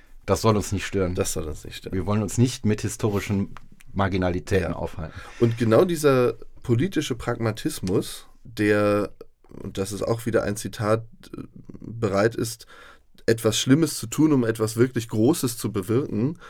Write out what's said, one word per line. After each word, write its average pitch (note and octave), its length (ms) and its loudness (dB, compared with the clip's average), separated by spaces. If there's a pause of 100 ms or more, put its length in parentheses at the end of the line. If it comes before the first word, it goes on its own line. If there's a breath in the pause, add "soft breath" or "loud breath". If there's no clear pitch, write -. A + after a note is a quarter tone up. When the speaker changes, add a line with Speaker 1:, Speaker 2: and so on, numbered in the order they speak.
(280 soft breath)
Speaker 1:
Das F#2+ 140 2
soll A2 140 4
uns - 160 -2
nicht F#2+ 140 -4
stören. F#2 300 -2
Speaker 2:
Das F#2+ 180 -2
soll E2+ 120 -6
uns D2 200 -10
nicht - 120 -14
stören. - 180 -8
Speaker 1:
Wir F2+ 100 -2
wollen G#2 160 0
uns G2+ 160 -2
nicht B2 260 2
mit G#2+ 180 2
historischen G2+ 760 -2 (360)
Marginalitäten F#2 800 0
Speaker 2:
Ja. - 40 -4
Speaker 1:
aufhalten. D#2+ 420 -8 (200)
Speaker 2:
Und A#2 180 4
genau A#2 260 6
dieser D3 520 4 (260)
politische C3+ 540 0
Pragmatismus, A2+ 1120 -4 (160)
der, G#2 680 2 (380)
und - 300 -10
das F#2+ 120 -4
ist G2 120 -6
auch A#2 240 -2
wieder G#2+ 160 2
ein G2+ 140 -2
Zitat, A2 480 -2 (300)
äh, - 60 -12 (380)
bereit A2+ 560 0
ist, - 320 -6 (580 loud breath)
etwas A2+ 340 2
Schlimmes D3 380 4
zu - 100 -8
tun, D3+ 240 4
um C3 140 4
etwas A2 320 0
wirklich A#2+ 320 2
Großes A#2+ 480 2
zu G#2 140 -4
bewirken, A2 640 -2 (120 loud breath)